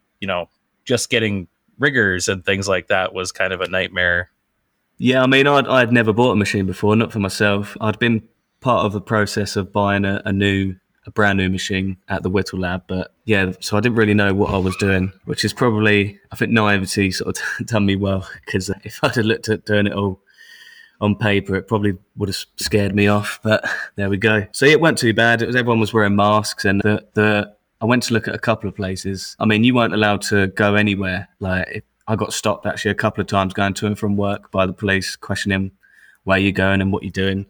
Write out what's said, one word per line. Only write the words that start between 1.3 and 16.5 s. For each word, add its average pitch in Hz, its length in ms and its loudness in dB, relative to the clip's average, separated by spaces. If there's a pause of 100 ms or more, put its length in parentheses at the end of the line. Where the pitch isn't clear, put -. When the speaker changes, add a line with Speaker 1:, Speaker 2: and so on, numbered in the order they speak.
Speaker 1:
riggers 110 480 2
and 95 180 -2
things 98 220 -2
like 92 220 -2
that 95 240 0
was 92 180 -6
kind 95 200 -2
of 90 100 -6
a 90 60 -4
nightmare. 90 600 -2 (720)
Speaker 2:
Yeah, 127 240 4
I - 20 4
mean, 135 220 4
I'd, 143 200 4
I'd 123 240 4
never 113 220 4
bought 120 200 2
a - 20 2
machine 101 320 0
before, 104 280 0
not 113 160 0
for 113 60 -6
myself. 101 640 0
I'd 107 160 -2
been 117 240 0 (380)
part 107 260 2
of 98 80 -2
the 101 80 -6
process 104 540 -2
of 98 180 -4
buying 101 320 0
a, 98 200 -2
a 104 60 -2
new, 98 440 0 (320)
a - 40 -16
brand 101 280 2
new 95 100 2
machine 92 480 -4 (100)
at 101 140 -4
the 92 80 -2
Whittle 92 300 -2
Lab, 90 260 -4
but - 300 -6 (100)
yeah, 95 360 0
so - 160 -2
I - 20 2
didn't 117 180 2
really 104 160 4
know 101 220 4
what 98 180 0
I 98 40 2
was 92 180 0
doing, 95 360 0 (140)
which - 180 -6
is 107 100 -2
probably, 107 640 2 (120)
I 110 40 -14
think - 160 -2